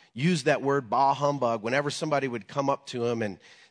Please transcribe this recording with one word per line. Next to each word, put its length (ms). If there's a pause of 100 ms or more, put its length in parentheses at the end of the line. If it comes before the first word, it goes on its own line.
(140)
used 320
that 160
word, 280
"Bah 240
Humbug," 500
whenever 260
somebody 380
would 220
come 200
up 180
to 180
him 160
and 180 (320)